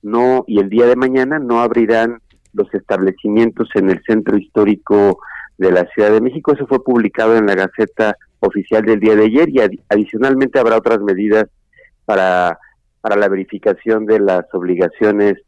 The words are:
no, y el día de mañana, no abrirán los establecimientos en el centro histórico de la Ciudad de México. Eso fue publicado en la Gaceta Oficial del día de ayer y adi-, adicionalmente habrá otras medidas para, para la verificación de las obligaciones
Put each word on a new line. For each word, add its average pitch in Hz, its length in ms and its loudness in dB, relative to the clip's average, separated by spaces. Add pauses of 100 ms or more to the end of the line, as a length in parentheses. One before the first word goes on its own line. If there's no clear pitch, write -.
no, 120 440 0
y 104 120 0
el 98 100 -2
día 117 160 2
de 123 100 4
mañana, 131 440 -2
no 120 220 -2
abrirán 113 580 0 (340)
los 104 200 -4
establecimientos 104 1000 -2
en 98 160 0
el 90 140 -2
centro 110 340 -2
histórico 101 800 0 (380)
de 95 140 0
la 90 220 2
Ciudad 107 180 2
de 110 100 4
México. 135 320 -2
Eso 143 140 -4
fue 131 160 -2
publicado 113 520 0
en 110 120 2
la 98 80 0
Gaceta 104 600 -2 (240)
Oficial 104 440 -2
del 107 160 0
día 107 160 2
de 107 100 4
ayer 143 240 2
y 131 100 0
adi-, 101 280 0
adicionalmente 127 720 -2
habrá 113 180 2
otras 110 220 0
medidas 104 460 0 (600)
para, 90 540 0 (420)
para 104 140 -2
la 101 140 0
verificación 107 760 -4
de 107 140 2
las 92 240 0 (100)
obligaciones 92 840 0 (120)